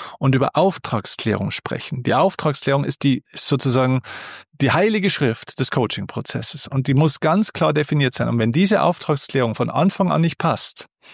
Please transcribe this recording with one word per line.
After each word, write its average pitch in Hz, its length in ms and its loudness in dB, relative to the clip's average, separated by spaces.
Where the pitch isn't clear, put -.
und 135 160 4
über 127 180 2
Auftragsklärung 107 960 0
sprechen. - 540 -6
Die 110 100 2
Auftragsklärung 143 720 0
ist 143 180 -4
die, 135 300 2
ist - 160 -2
sozusagen 131 520 2
die 135 180 2
heilige 196 400 2
Schrift - 480 -2
des 131 140 -2
Coaching-Prozesses - 960 -4
und 135 180 -2
die 139 80 2
muss 151 240 2
ganz 180 340 0
klar 156 200 2
definiert 147 420 0
sein. 117 140 -2
Und 117 100 0
wenn 113 140 2
diese 185 280 4
Auftragsklärung 139 760 0
von 120 140 -2
Anfang 175 420 2
an 160 80 2
nicht 165 180 0
passt, - 480 -4